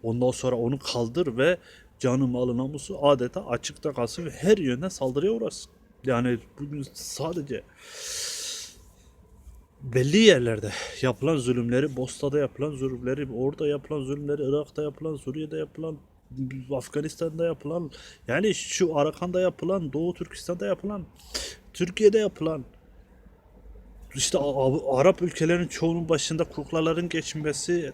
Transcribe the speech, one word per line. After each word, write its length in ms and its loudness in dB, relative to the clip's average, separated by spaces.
ondan 280 2
sonra 240 0
onu 240 0
kaldır 580 -2
ve 200 4
canı, 280 4
malı, 300 0
namusu 480 -2
adeta 420 4
açıkta 460 -4
kalsın 320 -4
ve 40 -8
her 280 4
yönden 320 0
saldırıya 420 0
uğrasın. 400 -6
Yani 360 2
bugün 340 -8
sadece 680 -6
belli 360 2
yerlerde 540 6
yapılan 360 2
zulümleri, 580 2
Bosna'da 440 -2
yapılan 320 -2
zulümleri, 600 -4
orada 360 -2
yapılan 360 -2
zulümleri, 460 -2
Irak'ta 320 -2
yapılan, 340 -6
Suriye'de 420 -6
yapılan, 400 -8
Afganistan'da 720 -4
yapılan, 460 -4
yani 280 2
şu 420 0
Arakan'da 440 2
yapılan, 520 0
Doğu 200 0
Türkistan'da 520 -6
yapılan, 400 -4
Türkiye'de 440 6
yapılan, 480 -2
işte 220 0
A-, 280 2
A-, 340 2
Arap 220 6
ülkelerin 460 2
çoğunun 420 0
başında 340 0
kuklaların 640 -2
geçinmesi, 840 -2